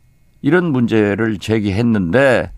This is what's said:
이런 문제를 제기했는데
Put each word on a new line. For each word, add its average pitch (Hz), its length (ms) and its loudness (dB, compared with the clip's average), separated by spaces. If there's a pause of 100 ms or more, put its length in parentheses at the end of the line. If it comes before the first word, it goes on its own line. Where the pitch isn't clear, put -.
(400)
이런 175 300 0
문제를 110 680 0
제기했는데 107 1200 0